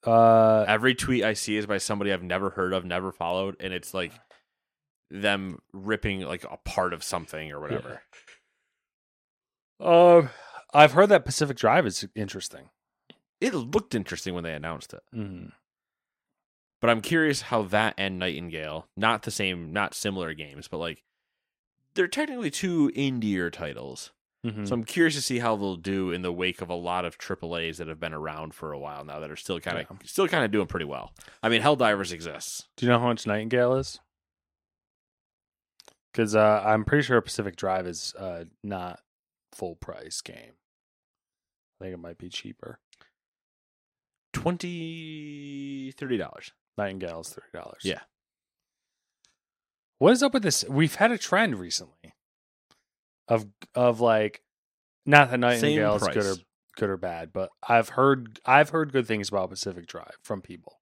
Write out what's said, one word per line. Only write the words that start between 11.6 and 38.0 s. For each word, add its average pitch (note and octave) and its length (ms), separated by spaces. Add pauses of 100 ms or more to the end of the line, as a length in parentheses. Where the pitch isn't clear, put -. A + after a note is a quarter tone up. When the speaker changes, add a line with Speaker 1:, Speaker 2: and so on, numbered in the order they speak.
Speaker 1:
is G2 300
interesting. F#2+ 540 (680)
Speaker 2:
It A#3 140
looked D3+ 400
interesting F#2 400
when F2 100
they E2 100
announced D2+ 400
it. - 80 (140)
Speaker 1:
Mm-hmm. F#2 340 (1300)
Speaker 2:
But A#2 80
I'm A2+ 120
curious D#3 420
how A2+ 200
that G#2 340
and F#2+ 200
Nightingale, D#2+ 720 (100)
not A2 260
the A#2 80
same, F2 420
not G2+ 200
similar F#2 400
games, D2 340
but, E2+ 120
like, E2 240 (880)
they're F3+ 140
technically B3+ 420
two E3+ 460
indier G#2+ 560
titles. C2 600 (340)
Speaker 1:
Mm-hmm. G#2+ 200
Speaker 2:
So G#2 100
I'm A#2 80
curious D#3+ 320
to C#3+ 60
see B2 180
how A#2 160
they'll G2 200
do F#2 360
in F2+ 100
the F2+ 100
wake F2+ 300
of F2+ 80
a F2+ 60
lot F2 300
of E2 120
triple E2+ 400
A's E2 220
that E2 80
have D#2 120
been D#2+ 140
around D#2 400
for D#2 180
a D2 80
while D2 240
now D2+ 160
that D2+ 120
are D#2 40
still F2+ 240
kinda, E2 300
Speaker 1:
Yeah. F#2 160
Speaker 2:
still G3 220
kinda D3+ 200
doing G2+ 200
pretty E2+ 180
well. C#2 260 (300)
I A2+ 80
mean, A2+ 140
Helldivers A2 500
exists. D#2+ 540 (100)
Speaker 1:
Do - 80
you A#2+ 60
know A#2+ 80
how A#2+ 80
much A#2 180
Nightingale A2+ 500
is? C3+ 240 (2250)
'Cause, G#2+ 220
uh, G#2+ 300
I'm G#2+ 200
pretty D3 180
sure B2 160
Pacific G2+ 360
Drive F#2 320
is, - 280